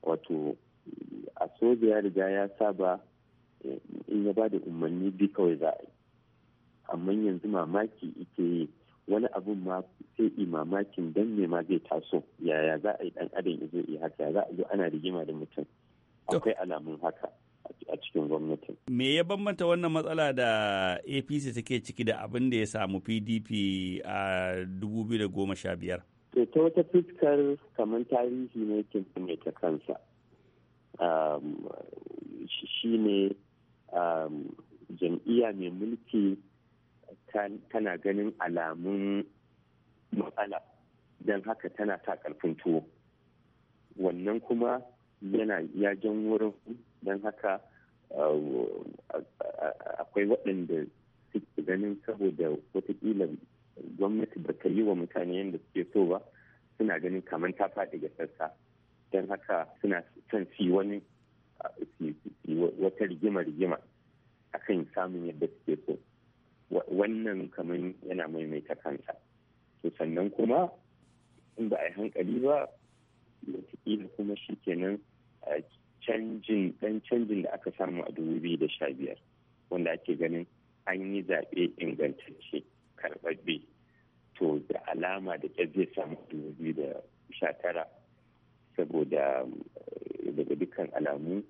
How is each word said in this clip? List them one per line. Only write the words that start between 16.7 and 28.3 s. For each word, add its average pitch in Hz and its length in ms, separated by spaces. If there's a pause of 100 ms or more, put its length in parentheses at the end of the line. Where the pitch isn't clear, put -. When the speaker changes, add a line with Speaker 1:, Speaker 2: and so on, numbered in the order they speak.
Speaker 1:
haka - 260 (400)
a, - 20 (240)
a - 40
cikin 76 300
gwamnatin. 78 480 (140)
Speaker 2:
Me 127 260
ya 170 80
bambanta 196 440
wannan 175 240
matsala 156 440
da 123 140 (560)
A 139 160
P 147 180
C 139 140
take 117 300
ciki - 220
da - 180
abin 120 260
da 120 80
ya 107 80
samu 98 380
P 113 160
D 110 200
P 95 640
a 92 640
dubu 104 380
biyu 110 160
da 104 80
goma 95 280
sha 92 200
biyar? 90 260 (320)
Speaker 1:
To, 120 120
ta - 140
wata 165 240
fuskar 143 720 (180)
kamar 113 320
tarihi 123 480